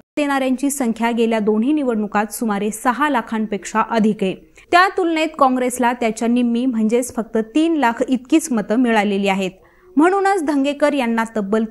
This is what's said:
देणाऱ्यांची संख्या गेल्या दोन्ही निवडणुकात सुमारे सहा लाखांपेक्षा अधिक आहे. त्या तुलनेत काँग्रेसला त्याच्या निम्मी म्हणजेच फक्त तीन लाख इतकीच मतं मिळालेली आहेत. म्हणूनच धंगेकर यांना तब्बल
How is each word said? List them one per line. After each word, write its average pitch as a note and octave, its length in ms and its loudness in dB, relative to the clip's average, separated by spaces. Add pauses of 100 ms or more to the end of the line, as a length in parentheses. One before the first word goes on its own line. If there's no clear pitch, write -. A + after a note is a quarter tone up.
(180)
देणाऱ्यांची C#4 520 -2
संख्या A#3 420 -2
गेल्या A3+ 280 0
दोन्ही A3 340 0
निवडणुकात A3 600 -2
सुमारे G#3 380 -2
सहा B3+ 380 -2
लाखांपेक्षा A3 800 -2
अधिक G#3+ 340 2
आहे. F#3+ 120 -2 (360)
त्या F4+ 160 6 (100)
तुलनेत D#4+ 420 -2
काँग्रेसला B3+ 540 2
त्याच्या A3+ 340 -2
निम्मी A#3+ 380 0
म्हणजेच A#3 500 0
फक्त A3+ 220 -4 (180)
तीन D#4+ 200 2
लाख A#3+ 320 0
इतकीच C4 440 0
मतं G#3+ 280 0
मिळालेली G#3 480 2
आहेत. F#3+ 240 0 (440)
म्हणूनच F#4+ 500 2
धंगेकर C#4+ 480 0
यांना A#3 300 0 (140)
तब्बल G#3+ 320 0